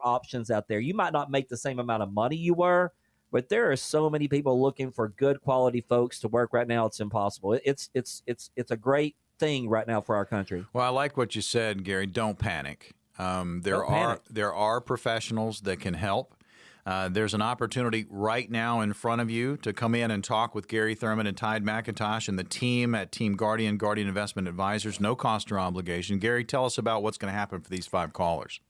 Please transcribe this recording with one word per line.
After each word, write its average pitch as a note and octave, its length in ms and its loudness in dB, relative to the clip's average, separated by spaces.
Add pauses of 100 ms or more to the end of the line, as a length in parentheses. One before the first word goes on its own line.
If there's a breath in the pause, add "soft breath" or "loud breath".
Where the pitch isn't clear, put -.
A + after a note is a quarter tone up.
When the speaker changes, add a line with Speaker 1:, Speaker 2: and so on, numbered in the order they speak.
Speaker 1:
options B2 460 0
out G#2 160 0
there. G#2+ 120 0
You C#3 140 -2
might F3+ 200 0
not C#3+ 180 0
make C3+ 180 0
the A#2+ 80 -8
same B2+ 220 -4
amount A#2 240 0
of G2 100 -6
money A#2+ 240 2
you E3+ 160 2
were, F3+ 400 4 (380)
but B2 180 0
there G#3+ 220 4
are C3+ 40 4
so D#3 340 2
many D3+ 180 0
people C#3 340 4
looking C3 300 2
for A2 180 -2
good C#3 320 2
quality B2+ 400 2
folks A#2+ 400 2
to A#2 60 -2
work A#2 260 2
right A#2+ 140 4
now. A#2 180 2
It's - 140 -2
impossible. G2+ 540 0
It-, C3 120 2
it's, C#3 280 0
it's, - 320 -4
it's, - 300 -6
it's B2 160 -4
a A#2 60 -2
great C#3 380 2 (220)
thing C#3 300 0
right A2 200 2
now A2+ 120 2
for G#2+ 160 0
our G2+ 100 2
country. F#2+ 460 -4
Speaker 2:
Well, B2 140 0
I B2+ 40 2
like C#3 280 0
what A#2+ 180 0
you G#2+ 60 -2
said, G#2+ 420 0
Gary. F#2+ 220 0
Don't G#2+ 340 -2
panic. D2+ 540 -6 (240)
Um, F2+ 460 -2
there F#2+ 120 2
Speaker 1:
Don't F#2+ 160 2
Speaker 2:
are, A2 160 4
Speaker 1:
panic. A#2 220 -2
Speaker 2:
there G#2 240 -2
are G#2+ 260 2
professionals A2+ 840 -2
that G2 200 -2
can F2+ 140 -2
help. G2+ 400 -2 (500 loud breath)
Uh, F#2+ 240 -2
there's G#2 240 2
an G#2+ 80 2
opportunity A#2 680 0
right A2 420 -2
now A#2 280 0
in G#2 140 2
front A#2 260 0
of A2+ 120 0
you B2 260 -2
to G#2+ 160 -4
come A#2 220 0
in A#2 160 2
and G2 120 -2
talk A2 300 0
with G#2 140 -6
Gary A2 260 0
Thurman A2 320 0
and G2 100 -2
Tide A2 280 -2
McIntosh G#2+ 680 -2
and F#2+ 80 -2
the F#2 60 -2
team B2 500 0
at G2 180 -2
Team G#2 240 0
Guardian, G#2+ 420 0
Guardian G#2 300 0
Investment G2 400 -4
Advisors. G2+ 520 -2
No G#2 160 2
cost A2 360 -2
or G#2 60 -2
obligation. F2+ 600 -2
Gary, A#2+ 240 2
tell C3 200 0
us B2 140 -2
about A2+ 240 0
what's G#2+ 160 -2
gonna G2 160 -6
happen G2+ 260 -4
for E2 120 -14
these F2+ 160 -8
five E2+ 260 -2
callers. E2 460 -2 (100)